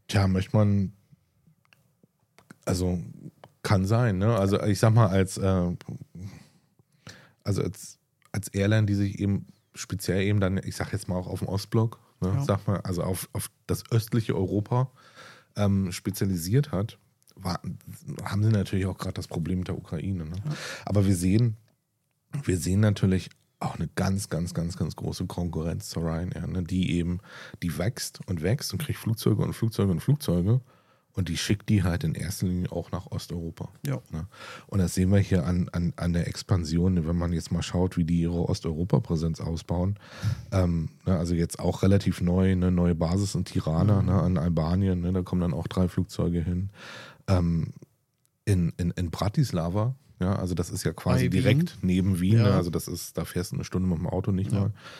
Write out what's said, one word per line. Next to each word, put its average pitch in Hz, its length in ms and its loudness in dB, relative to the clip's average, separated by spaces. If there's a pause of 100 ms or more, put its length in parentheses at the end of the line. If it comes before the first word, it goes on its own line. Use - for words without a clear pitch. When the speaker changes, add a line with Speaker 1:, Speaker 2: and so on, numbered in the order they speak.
Speaker 1:
Tja, 98 180 2
möchte 95 300 2
man, 101 360 4 (1700)
also 90 340 0 (640)
kann 95 240 4
sein, 113 320 2
ne? 110 160 2
Also 98 260 2
ich 101 200 0
sag 113 120 6
mal, 113 140 8
als, 92 320 2
äh, 90 380 2 (1700)
also 98 180 0
als, - 360 -8 (340)
als 104 160 -6
Airline, 101 380 2
die 101 80 2
sich 101 260 0
eben 101 260 0 (300)
speziell - 460 -2
eben 104 180 2
dann, 95 180 2
ich - 160 -6
sag - 180 -6
jetzt - 160 -6
mal 90 60 -2
auch 90 140 -4
auf 92 100 -6
den - 100 -6
Ostblock, 110 520 0 (200)
ne? 92 140 0
Speaker 2:
Ja. 139 100 0
Speaker 1:
Sag 98 220 0
mal, 95 140 0
also 85 240 -4
auf, 90 280 -4
auf - 200 -6 (160)
das - 240 -4
östliche 113 420 0
Europa, 104 560 -2 (640)
ähm, 98 380 2
spezialisiert 98 800 0
hat, 101 260 -2 (360)
war, 92 260 -6 (640)
haben 101 180 -2
sie 110 80 4
natürlich 95 340 0
auch 92 140 -4
gerade 92 160 -6
das 87 120 -8
Problem 90 340 -4
mit 90 80 -6
der 90 100 -6
Ukraine, 85 480 -6
ne? 87 180 -8
Speaker 2:
Ja. 151 80 -4 (320)
Speaker 1:
Aber 98 220 4
wir 98 100 4
sehen, 107 400 4 (880)
wir 92 140 0
sehen 92 220 2
natürlich 98 500 2 (280)
auch - 180 -4
eine 80 180 -4
ganz, 95 340 0
ganz, 85 240 -4
ganz, 85 240 -4
ganz 76 200 -4
große 87 300 -6
Konkurrenz 85 640 -4
zur 82 140 -6
Ryanair, 82 440 -4
ne? 90 160 -4
Die 92 300 0
eben, 87 280 0 (420)
die 78 160 -4
wächst - 480 -4
und 85 160 -4
wächst 110 320 -2
und - 60 -4
kriegt - 180 -4
Flugzeuge 110 440 0
und - 120 -2
Flugzeuge 104 380 0
und 80 80 0
Flugzeuge 107 600 2 (540)
und 87 140 -2
die 80 100 -2
schickt - 300 -2
die 101 140 4
halt 85 220 0
in 80 100 0
erster - 320 -6
Linie 90 260 -2
auch 85 180 -8
nach 85 160 -8
Osteuropa, 85 640 -8 (160)
Speaker 2:
Ja. 135 140 -4 (100)
Speaker 1:
ne? 80 160 -8 (400)
Und 98 140 0
das 87 140 0
sehen 92 160 2
wir 101 80 6
hier 92 280 2
an, 90 240 0
an, 87 260 -2
an 85 160 0
der 85 160 0
Expansion, 87 680 0
ne? 80 120 0
Wenn 85 100 0
man 87 160 0
jetzt 80 180 -4
mal 85 120 0
schaut, 90 340 0
wie 87 80 2
die 85 160 2
ihre 85 260 0
Osteuropa-Präsenz 82 920 0
ausbauen, 87 580 -2 (540)
ähm, 87 380 2 (160)
ne? 95 100 2
Also 85 180 0
jetzt 82 260 0
auch 87 220 -2
relativ 98 380 4
neu, 92 360 4
ne? 90 140 2
Neue 87 240 4
Basis 87 400 0
in 90 120 -2
Tirana, 92 560 2
Speaker 2:
Mhm. - 40 2
Speaker 1:
ne? 95 140 4
An 90 160 2
Albanien, 87 640 2
ne? 90 140 0
Da 92 80 0
kommen 90 180 -2
dann 87 140 0
auch 82 120 -4
drei 92 220 2
Flugzeuge 87 540 -2
hin. 90 260 -2 (600)
Ähm, 85 440 2 (720)
in, 92 340 2
in, 87 120 0
in 85 220 -4
Bratislava, 104 840 -2 (240)
ja, 92 160 0
also 90 220 -2
das 85 140 -2
ist - 120 -6
ja 82 100 0
quasi 90 360 2
Speaker 2:
Bei 85 40 -2
Wien. 90 100 2
Speaker 1:
direkt 139 400 2
neben 92 380 2
Wien, 101 180 6
Speaker 2:
Ja. 113 60 6
Speaker 1:
ne? 95 100 6
Also 87 160 2
das 82 180 -4
ist, - 280 -10
da 85 80 -4
fährst - 280 -4
du - 40 -4
eine - 80 -4
Stunde 92 240 -2
mit 85 100 0
dem 87 100 -4
Auto 92 240 0
nicht 95 180 0
Speaker 2:
Ja. 98 100 2
Speaker 1:
mal. 104 120 0 (280)